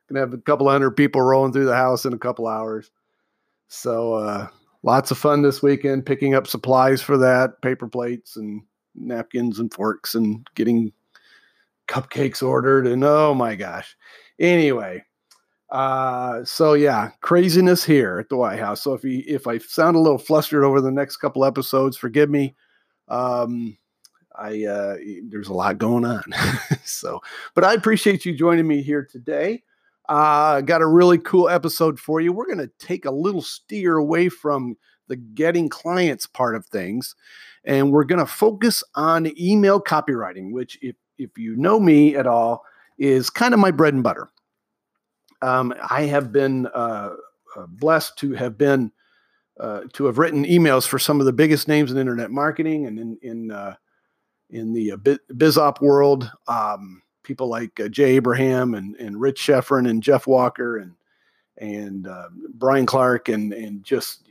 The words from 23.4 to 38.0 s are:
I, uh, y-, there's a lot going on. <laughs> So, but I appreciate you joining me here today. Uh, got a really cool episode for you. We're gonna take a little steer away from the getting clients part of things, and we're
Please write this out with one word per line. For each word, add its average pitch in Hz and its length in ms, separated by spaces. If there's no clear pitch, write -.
I, 107 300
uh, 101 340
y-, 92 280
there's 104 220
a 98 40
lot 95 240
going 117 280
on. 117 220
<laughs> - 60
So, - 360
but 170 100
I 190 100
appreciate 208 520
you 175 80
joining 165 340
me 147 140
here 139 280
today. 151 540
Uh, 151 540
got 160 200
a 160 60
really 175 300
cool 175 320
episode 160 500
for 156 220
you. 170 100
We're 220 160
gonna 170 220
take - 260
a 139 60
little 170 300
steer 180 560
away 165 320
from 135 480
the 131 80
getting 151 540
clients 170 580
part 120 280
of 107 100
things, 101 500
and 139 260
we're 147 120